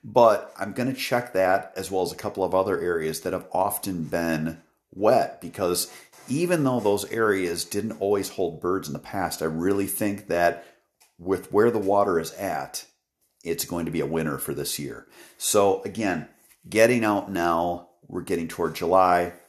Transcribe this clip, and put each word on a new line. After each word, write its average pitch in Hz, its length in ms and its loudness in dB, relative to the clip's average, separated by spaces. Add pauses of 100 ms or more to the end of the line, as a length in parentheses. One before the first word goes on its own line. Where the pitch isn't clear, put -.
But 110 520 4
I'm 101 180 -8
gonna 123 180 -2
check 123 400 -4
that, 92 440 2
as 92 140 -8
well 95 120 0
as 82 100 -2
a - 40 -12
couple 98 280 -4
of 90 100 -2
other 95 240 2
areas 82 440 -2
that 90 100 -4
have 90 200 -8
often 92 520 -2
been 82 540 -2 (340)
wet, 104 480 2
because 87 500 -4 (380)
even 165 340 0
though 127 160 2
those 101 320 0
areas 95 540 0
didn't 104 360 -6
always 98 280 0
hold 82 320 -4
birds 90 260 -2
in 71 60 -10
the 65 80 -8
past, 87 420 -6
I 80 40 -2
really 92 400 0
think 101 420 -6
that 85 380 0 (520)
with 87 320 -4
where 107 200 6
the 107 80 0
water 98 420 2
is 82 140 -8
at, 80 500 -6 (580)
it's 82 220 -4
going 85 220 -4
to 76 60 -6
be 80 80 -2
a 71 60 0
winner 78 320 -2
for 71 160 -6
this 71 240 -6
year. 69 280 -12 (320)
So 101 460 4
again, 95 440 -4 (400)
getting 113 340 4
out 104 300 0
now, 85 560 0 (200)
we're 90 120 -6
getting 85 260 -2
toward 80 280 -4
July. 87 580 4 (160)